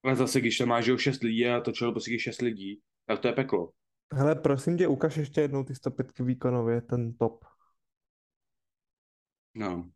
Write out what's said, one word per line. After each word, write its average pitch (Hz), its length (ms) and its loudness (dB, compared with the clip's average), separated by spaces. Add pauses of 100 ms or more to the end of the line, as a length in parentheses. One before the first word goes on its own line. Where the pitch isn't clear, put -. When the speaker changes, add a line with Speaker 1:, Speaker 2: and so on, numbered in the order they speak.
Speaker 1:
Ale 131 120 2
zase, 131 240 2
když 117 180 2
tam 123 100 2
máš, 117 180 2
že 123 60 4
jo, 123 60 4
šest 131 260 0
lidí 117 240 2
a 120 140 2
točilo 117 300 -2
prostě 113 280 -4
šest 113 220 -6
lidí, 104 380 -4 (260)
tak 107 140 -2
to 127 80 0
je 120 60 2
peklo. 92 360 0 (440)
Speaker 2:
Hele, 147 220 4
prosím 143 420 0
tě, 175 100 4
ukaž 151 300 0
ještě 147 240 -2
jednou 139 220 0
ty 135 120 -8
sto 127 160 -6
pětky - 320 -6
výkonově, 123 580 0
ten 120 360 -4
top. - 280 -2 (2000)
Speaker 1:
No. 90 400 -6